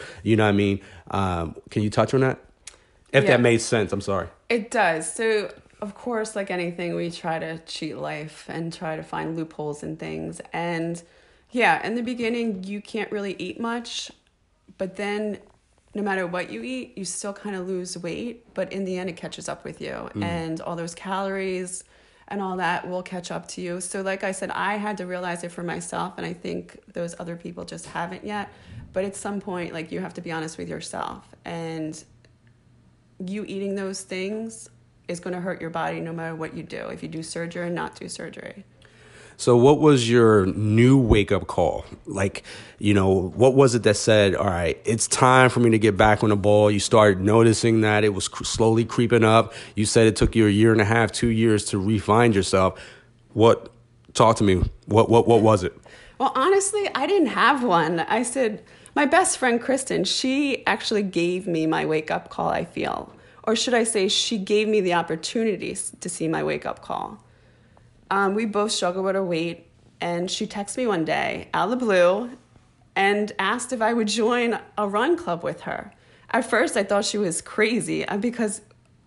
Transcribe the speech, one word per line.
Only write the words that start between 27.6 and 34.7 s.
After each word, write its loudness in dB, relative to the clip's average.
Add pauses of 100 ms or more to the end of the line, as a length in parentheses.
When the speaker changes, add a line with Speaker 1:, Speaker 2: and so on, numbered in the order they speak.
Speaker 2:
just -16
haven't -10
yet. -10 (400)
But -4
at -8
some -8
point, -8
like, -10
you -8
have -10
to -14
be -10
honest -8
with -10
yourself. -10 (220)
And -10 (1200)
you -8
eating -6
those -8
things -8 (380)